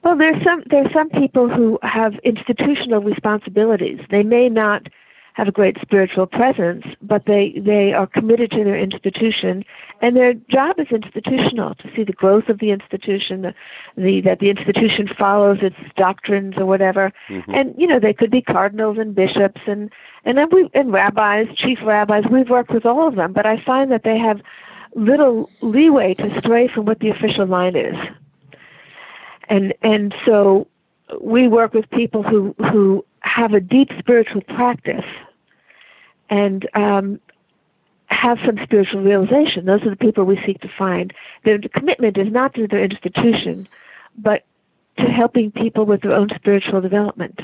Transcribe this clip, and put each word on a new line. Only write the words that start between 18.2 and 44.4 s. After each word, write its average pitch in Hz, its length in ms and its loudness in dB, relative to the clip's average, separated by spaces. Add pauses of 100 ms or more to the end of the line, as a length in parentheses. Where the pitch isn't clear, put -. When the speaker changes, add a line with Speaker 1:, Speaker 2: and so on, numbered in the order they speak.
Speaker 1:
be 247 120 2
cardinals 208 560 -2
and 220 140 -6
bishops, 196 540 0
and, 208 240 -6 (340)
and 247 140 0
then 320 120 2
we, 370 220 4
and 254 200 0
rabbis, 202 640 0
chief 254 260 -4
rabbis. 208 440 0
We've 247 220 2
worked 247 220 0
with 233 160 -2
all 294 220 2
of 247 80 -4
them, 180 160 -2
but 208 120 -2
I 220 160 0
find 262 300 0
that 226 140 -2
they 220 140 0
have 214 220 -2 (540)
little 240 560 2 (120)
leeway 233 520 4
to 208 240 -6
stray 233 300 2
from 214 160 -4
what 220 160 0
the 214 100 0
official 208 360 -2
line 180 280 0
is. - 220 -4 (1500)
And, 196 340 0
and 208 320 0 (100)
so 202 440 4 (520)
we 240 280 2
work 226 260 2
with 220 160 -2
people 226 320 -2
who, 208 320 -2 (160)
who 202 340 2 (160)
have 233 320 -2
a 202 80 4
deep 247 380 2
spiritual 226 440 2
practice - 600 -4 (1300)
and, 202 440 -2
um, 202 460 0 (840)
have 240 400 0
some 220 160 -2
spiritual 196 400 0
realization. 202 640 2
Those 202 160 2
are 226 80 0
the 196 60 -8
people 208 280 0
we 190 220 2
seek 196 140 -6
to - 80 -16
find. 185 440 -6 (300)
Their 214 160 2
commitment 226 580 -2
is 202 160 -2
not 262 220 -2
to 226 120 -4
their 202 160 -2
institution, 196 840 -2 (480)
but 214 280 -2 (540)